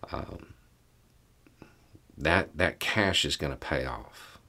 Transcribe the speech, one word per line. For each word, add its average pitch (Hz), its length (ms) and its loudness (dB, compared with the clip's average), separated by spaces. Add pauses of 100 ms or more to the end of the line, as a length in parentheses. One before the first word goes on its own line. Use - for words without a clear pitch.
(120)
um, - 420 -10 (1600)
that, 82 400 4
that 85 220 2
cash 98 440 2
is - 120 0
gonna 69 200 -2
pay 127 300 -2
off. - 640 -12